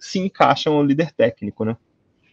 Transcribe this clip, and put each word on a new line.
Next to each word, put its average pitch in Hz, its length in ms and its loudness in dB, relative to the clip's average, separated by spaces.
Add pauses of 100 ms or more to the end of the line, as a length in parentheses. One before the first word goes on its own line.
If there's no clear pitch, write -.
se - 180 -8
encaixam 156 560 0
ao 147 80 2
líder 143 300 0
técnico, 113 520 -2
né? 110 120 -4 (560)